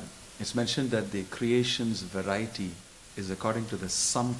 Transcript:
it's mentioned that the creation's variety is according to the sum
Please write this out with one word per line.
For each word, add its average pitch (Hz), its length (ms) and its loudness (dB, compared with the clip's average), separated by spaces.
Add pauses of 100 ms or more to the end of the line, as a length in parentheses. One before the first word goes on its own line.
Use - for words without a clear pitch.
(400)
it's - 160 -2
mentioned 123 360 2
that 104 200 2
the 98 140 0
creation's 120 760 2
variety 98 720 -2 (460)
is 98 120 -4
according 110 380 0
to 104 80 -4
the 92 140 -2
sum 123 500 2